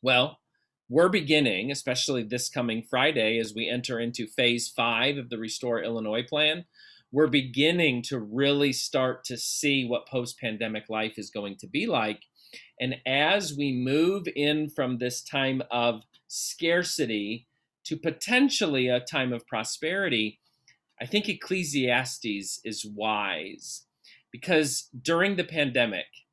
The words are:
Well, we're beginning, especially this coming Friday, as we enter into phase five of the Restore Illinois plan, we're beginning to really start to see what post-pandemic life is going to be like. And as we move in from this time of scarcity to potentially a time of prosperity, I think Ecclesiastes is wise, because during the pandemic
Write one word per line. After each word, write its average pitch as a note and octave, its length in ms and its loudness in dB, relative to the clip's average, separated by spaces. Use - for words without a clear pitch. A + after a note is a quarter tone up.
Well, B2+ 380 2
we're E3 200 6
beginning, C#3+ 640 2
especially B2+ 500 -2
this A#2+ 260 -4
coming A#2 400 -2
Friday, B2 520 2
as G#2+ 120 -4
we A2 160 -4
enter B2 300 -4
into A#2 300 -4
phase A#2+ 400 0
five A#2+ 480 0
of B2 120 -8
the B2 80 -6
Restore A2+ 460 -4
Illinois A2 400 -2
plan, D#3 440 0
we're D3+ 160 6
beginning C3+ 760 4
to B2+ 180 -4
really C#3 520 2
start C3 520 0
to B2 120 -8
see C#3 480 0
what A#2+ 220 -2
post-pandemic A2+ 840 -4
life A2 280 -4
is G#2 140 -10
going G2+ 260 -8
to G2+ 100 -16
be E3 220 -4
like. A2 320 0
And B2 260 -4
as D3 540 2
we C#3+ 140 0
move D#3+ 640 2
in D3+ 340 2
from B2+ 280 -2
this B2 220 -2
time C3+ 420 -2
of A#2+ 320 0
scarcity B2 1200 -2
to D#3 100 -4
potentially E3 880 2
a B2 140 4
time B2+ 320 -2
of A#2 160 -6
prosperity, B2 920 -2
I A#2+ 60 -8
think G#3 220 0
Ecclesiastes B2+ 1400 -2
is G#2+ 220 -8
wise, G#2 1000 -4
because D#3 600 0
during F3+ 320 2
the F3 80 -2
pandemic B2 640 0